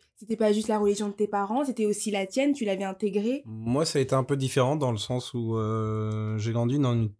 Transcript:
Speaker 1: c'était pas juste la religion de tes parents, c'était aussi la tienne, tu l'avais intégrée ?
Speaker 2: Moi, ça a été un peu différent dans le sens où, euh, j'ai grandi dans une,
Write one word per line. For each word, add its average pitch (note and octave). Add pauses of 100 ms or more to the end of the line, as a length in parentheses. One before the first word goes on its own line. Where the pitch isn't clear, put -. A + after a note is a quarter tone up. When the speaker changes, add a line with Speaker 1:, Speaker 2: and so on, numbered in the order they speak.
(160)
Speaker 1:
c'était A3+
pas G#3+
juste G#3+
la G#3+
religion G#3
de G3
tes G#3
parents, G#3
c'était A#3
aussi G#3
la G3
tienne, C#4
tu B3+
l'avais G3
intégrée ? G3+
Speaker 2:
Moi, A2+
ça D#3
a C3+
été C3
un C3
peu C#3+
différent C3+
dans C3+
le G#2+
sens B2
où, A2+
euh, A2
j'ai A2+
grandi A#2+
dans B2+
une, A2+